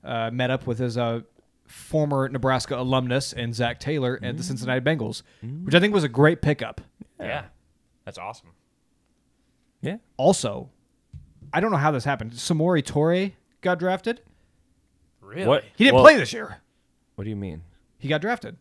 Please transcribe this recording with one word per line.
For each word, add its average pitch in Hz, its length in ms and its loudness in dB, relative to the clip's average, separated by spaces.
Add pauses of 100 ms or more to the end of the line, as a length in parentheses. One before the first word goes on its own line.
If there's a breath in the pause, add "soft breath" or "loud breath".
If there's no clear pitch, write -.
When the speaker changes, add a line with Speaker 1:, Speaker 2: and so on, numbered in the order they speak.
Speaker 1:
uh, 117 260 -4
met 123 200 -2
up 131 160 -2
with 117 120 -4
his, 120 200 -2
uh, 117 220 -2 (460)
former 143 640 -2
Nebraska 131 500 -2
alumnus 127 540 0
and 117 220 -6
Zach 120 260 -4
Taylor 131 420 -2
at 123 140 -6
the 165 60 -8
Speaker 2:
Mm. 175 40 -6
Speaker 1:
Cincinnati 127 340 -2
Bengals, 123 420 -2 (220 soft breath)
Speaker 2:
Mm. 147 200 -10
Speaker 1:
which 165 100 0
I 175 60 8
think 208 140 2
was 175 100 4
a 135 40 -2
great 147 340 4
pickup. 143 380 -2 (380)
Speaker 2:
Yeah. - 80 -8
Speaker 3:
Yeah. 131 160 -6 (640)
That's - 140 -16
awesome. 92 320 -14 (1300)
Speaker 2:
Yeah. 170 160 -6 (200)
Speaker 1:
Also, 123 540 0 (840)
I 160 80 0
don't 220 100 0
know 185 80 0
how 147 120 2
this 127 140 -2
happened. 117 280 -4
Samori 160 500 0
Toure 175 500 0 (300)
got 180 160 0
drafted? 185 420 -4 (1000)
Speaker 3:
Really? 113 260 -6
Speaker 2:
What? 135 180 4 (120)
Speaker 1:
He 226 80 4
didn't 269 120 8
Speaker 2:
Well, 131 80 10
Speaker 1:
play 302 120 12
this 143 160 -2
year. 220 260 -10 (560)
Speaker 2:
What 98 100 -12
do 110 60 -8
you 107 60 -8
mean? 87 260 -10 (360)
Speaker 1:
He 143 100 -10
got 151 120 0
drafted. 220 400 -8